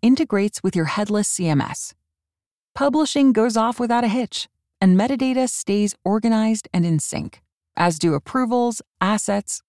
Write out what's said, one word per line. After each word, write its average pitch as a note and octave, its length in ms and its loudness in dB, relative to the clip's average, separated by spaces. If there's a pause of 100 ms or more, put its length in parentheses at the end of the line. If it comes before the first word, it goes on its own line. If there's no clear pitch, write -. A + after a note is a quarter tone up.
integrates A3 600 2
with F#3 140 -2
your E3+ 80 2
headless G#3 420 -2
C F3 220 -2
M C#3+ 140 2
S. - 320 -10 (800)
Publishing C#4+ 580 2
goes A3+ 240 2
off A#3 240 0
without A#3+ 240 0
a A#3 40 0
hitch, A3+ 380 -4 (320)
and F#3 200 6
metadata B3+ 500 0
stays G#3 460 -2 (100)
organized A3 680 0
and E3+ 100 2
in E3 140 2
sync, - 420 -8 (340)
as E3+ 240 0
do E3 140 0
approvals, A#3+ 680 -2 (180)
assets, G3+ 680 -2